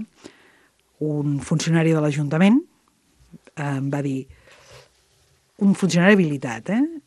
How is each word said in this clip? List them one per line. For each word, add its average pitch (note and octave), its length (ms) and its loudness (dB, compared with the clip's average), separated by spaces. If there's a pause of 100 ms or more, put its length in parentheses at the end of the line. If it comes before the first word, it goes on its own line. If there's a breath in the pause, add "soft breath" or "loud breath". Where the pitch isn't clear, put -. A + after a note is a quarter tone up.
(1000 loud breath)
un D3 400 -2
funcionari E3 520 0
de D#3 80 0
l'Ajuntament, D#3 600 2 (920)
eh, C#3+ 200 -6
em C#3 160 -4
va C#3+ 140 -4
dir, C3+ 220 -6 (1300 soft breath)
un G3 160 4
funcionari F3 400 4
habilitat, C#3 540 -2
eh? A3 120 0 (260)